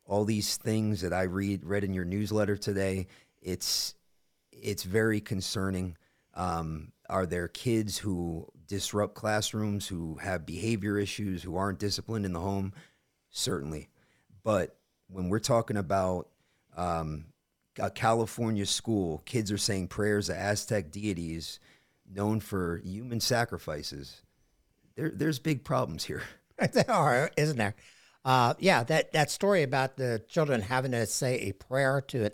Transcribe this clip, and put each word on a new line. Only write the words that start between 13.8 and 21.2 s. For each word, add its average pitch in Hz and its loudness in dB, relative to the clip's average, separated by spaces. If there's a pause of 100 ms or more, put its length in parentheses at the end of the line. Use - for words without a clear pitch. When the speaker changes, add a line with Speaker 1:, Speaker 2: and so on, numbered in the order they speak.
Speaker 1:
But 101 0 (320)
when 92 -4
we're 101 2
talking 113 2
about, 92 0 (480)
um, 80 -4 (520)
a 101 -2
California 110 0
school, 92 0
kids 107 -2
are 101 0
saying 95 -2
prayers 104 0
to 90 -2
Aztec 101 0
deities 85 -4 (500)